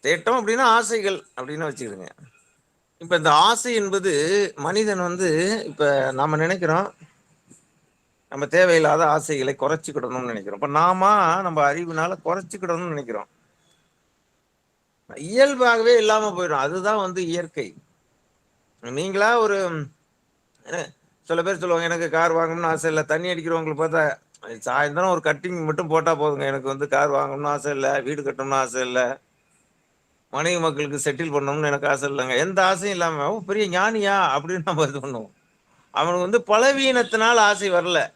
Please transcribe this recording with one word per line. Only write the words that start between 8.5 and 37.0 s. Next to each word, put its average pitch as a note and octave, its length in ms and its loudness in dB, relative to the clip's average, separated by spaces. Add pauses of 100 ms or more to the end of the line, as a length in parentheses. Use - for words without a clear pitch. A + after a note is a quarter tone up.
ஆசைகளை D3 520 0
குறைச்சிக்கிடணும்னு C3+ 680 -4
நினைக்கிறோம். G#2 300 -8
இப்ப G2+ 120 -6
நாம F3 400 2 (360)
நம்ம D3+ 320 2
அறிவுனால E3+ 500 -4
குறைச்சிக்கிடணும்னு F3 640 -4
நினைக்கிறோம். A#2+ 400 -8 (1900)
இயல்பாகவே A#3+ 840 4
இல்லாம G#3+ 320 4
போயிடும். F3+ 220 -2
அதுதான் F3 460 0
வந்து F#3 300 -2
இயற்கை. D#3+ 480 -6 (1040)
நீங்களா F#3+ 580 0
ஒரு, F#3+ 480 -2 (760)
என்ன, D#3+ 280 -10 (300)
சில E3+ 200 -2
பேர் F#3 160 -2
சொல்லுவாங்க, E3+ 260 0
"எனக்கு E3+ 260 -2
கார் E3 220 2
வாங்கணும்னு E3 320 0
ஆசை D#3+ 260 0
இல்ல." D#3 120 0
தண்ணி D#3+ 260 -2
அடிக்கிறவங்களை E3 460 -4
பார்த்தா, D#3+ 440 0 (220)
"சாயந்தரம் C#3+ 680 -2
ஒரு F3 140 0
கட்டிங் D#3+ 400 -4
மட்டும் D#3 240 -4
போட்டா D#3+ 320 0
போதுங்க, D3 200 0
எனக்கு C3+ 280 -4
வந்து C3+ 200 -6
கார் C#3+ 220 2
வாங்கணும்னு C#3 360 -2
ஆசை D3 260 -4
இல்ல, C3+ 280 -2
வீடு C#3+ 220 -6
கட்டணும்னு C3+ 320 -4
ஆசை C3 260 0
இல்ல, B2+ 400 -2 (1080)
மனைவி E3 300 -2
மக்களுக்கு D3 500 -2
செட்டில் D3 220 -6
பண்ணணும்னு C#3+ 340 -2
எனக்கு C#3+ 220 0
ஆசை C#3+ 220 -2
இல்லைங்க." B2+ 260 -2
எந்த F#3 280 2
ஆசையும் F#3+ 340 0
இல்லாம, D#3+ 340 -2
"ஓ, A3 80 -6
பெரிய F#3+ 400 -2
ஞானியா?" G3 600 0
அப்படின்னு E3+ 240 -6
நம்ம D#3+ 180 0
இது C#3 180 -4
பண்ணுவோம். B2 300 -10 (600)
அவனுக்கு F3+ 540 0
வந்து - 20 -
பலவீனத்தினால் A#3+ 880 4